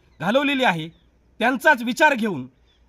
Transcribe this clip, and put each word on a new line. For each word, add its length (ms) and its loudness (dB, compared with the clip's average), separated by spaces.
घालवलेली 440 0
आहे, 240 0
त्यांचाच 440 2
विचार 300 2
घेऊन, 320 -4